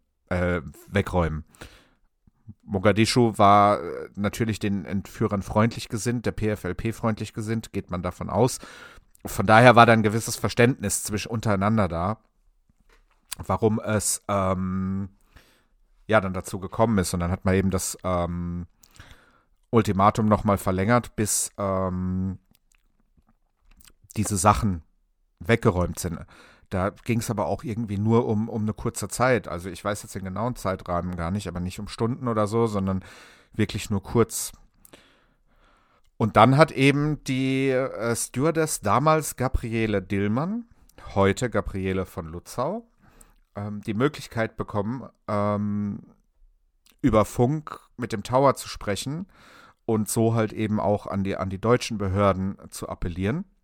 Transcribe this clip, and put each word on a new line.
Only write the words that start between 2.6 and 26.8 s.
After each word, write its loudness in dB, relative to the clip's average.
Mogadischu 2
war, 6
äh, -10
natürlich -2
den -4
Entführern -4
freundlich 0
gesinnt, -4
der 0
P -4
F -4
L -6
P -4
freundlich -4
gesinnt, -6
geht -6
man -6
davon -8
aus. 2
Von -4
daher 10
war 10
da 8
ein 4
gewisses -2
Verständnis 0
zwisch-, -6
untereinander 0
da, -2
warum 0
es, -2
ähm, -2
ja, 4
dann -4
dazu -8
gekommen 0
ist. 0
Und -2
dann -2
hat -4
man 4
eben 4
das, -4
ähm, -4
Ultimatum 4
noch 4
mal 4
verlängert, 0
bis, -2
ähm, -2
diese -2
Sachen 2
weggeräumt 2
sind. -6
Da -2